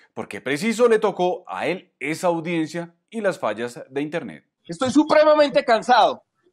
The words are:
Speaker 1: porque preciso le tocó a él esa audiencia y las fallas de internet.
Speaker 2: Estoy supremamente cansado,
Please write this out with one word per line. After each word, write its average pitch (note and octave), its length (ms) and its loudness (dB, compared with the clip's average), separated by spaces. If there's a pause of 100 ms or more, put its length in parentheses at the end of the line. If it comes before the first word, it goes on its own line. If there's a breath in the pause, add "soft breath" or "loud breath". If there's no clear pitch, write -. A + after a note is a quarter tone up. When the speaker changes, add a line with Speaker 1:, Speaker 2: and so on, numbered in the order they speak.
(120)
Speaker 1:
porque G#2 300 -12
preciso G3+ 460 -2
le A3 100 2
tocó F3+ 480 -2
a F#2+ 200 -8
él F3+ 340 -8
esa D#3 260 -6
audiencia E3+ 680 -4 (160)
y A3+ 140 -10
las F#3+ 160 -2
fallas A#2 500 -6
de C3+ 140 -6
internet. D3 420 -10 (220)
Speaker 2:
Estoy A#3+ 240 -4
supremamente D4+ 760 4
cansado, G#3+ 580 4 (300)